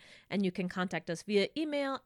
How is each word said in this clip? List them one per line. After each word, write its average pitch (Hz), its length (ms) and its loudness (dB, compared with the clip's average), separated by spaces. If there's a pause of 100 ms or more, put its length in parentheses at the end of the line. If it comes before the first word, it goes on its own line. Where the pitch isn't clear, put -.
(300)
and 202 140 2
you 180 80 2
can 180 160 -2
contact 180 420 -2
us 160 120 -4
via 202 340 4
email 285 500 -2